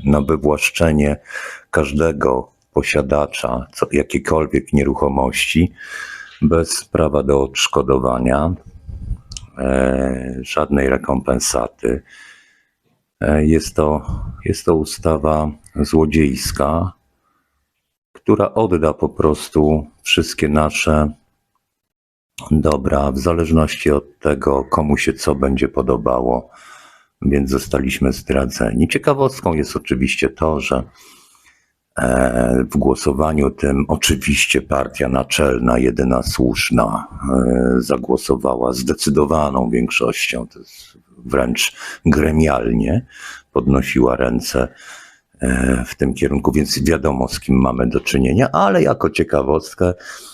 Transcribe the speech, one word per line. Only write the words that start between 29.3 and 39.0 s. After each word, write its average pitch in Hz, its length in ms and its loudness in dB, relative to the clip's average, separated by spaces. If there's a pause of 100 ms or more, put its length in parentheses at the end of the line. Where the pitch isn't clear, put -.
jest 76 220 -2
oczywiście - 540 -2
to, 78 300 -2
że, 65 240 -2 (1120)
e, 62 760 0
w - 60 0
głosowaniu 71 760 2
tym 69 360 0
oczywiście 69 720 0
partia 67 480 -2
naczelna, 64 720 0
jedyna 64 440 2
słuszna, 58 840 0 (220)
e, 64 480 2
zagłosowała 62 960 0
zdecydowaną 71 960 0